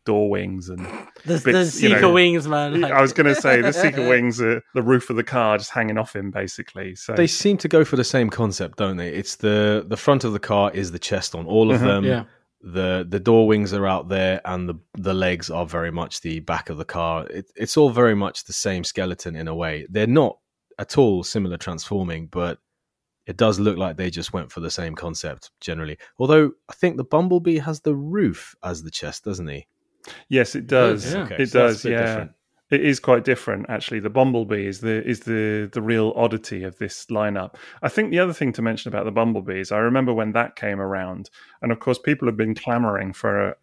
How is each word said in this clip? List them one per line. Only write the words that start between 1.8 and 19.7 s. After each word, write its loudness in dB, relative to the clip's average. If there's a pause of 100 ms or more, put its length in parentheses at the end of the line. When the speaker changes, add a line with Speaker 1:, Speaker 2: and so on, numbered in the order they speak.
Speaker 1:
you 6
know. 8
Speaker 2:
Seeker 8
wings, 6
man. 0
Like 0
Speaker 1:
I 6
was 4
gonna 6
say, 4
the 2
Speaker 2:
<laughs> -
Speaker 1:
Seeker 2
wings 4
are 0 (140)
the 0
roof 2
of -2
the 0
car 2
just -6
hanging -2
off -6
him, -6
basically. -10
So -10
Speaker 3:
They 4
seem 2
to -4
go 6
for -4
the 2
same 2
concept, -4
don't -2
they? -6
It's -8
the, 2
the -4
front 4
of -2
the -2
car 2
is -6
the -8
chest -4
on -10
all 4
of 4
Speaker 1:
Mm-hmm. 2
Speaker 3:
them. 2
Speaker 2:
Yeah. 2 (360)
Speaker 3:
The, -4
the -2
door 6
wings 4
are -2
out -2
there, 0
and -6
the, -6 (220)
the -4
legs -2
are -4
very -4
much -8
the -8
back -6
of -10
the -10
car. -4
It, -12 (100)
it's -4
all 6
very 6
much -4
the -14
same -4
skeleton -6
in -8
a -8
way. -6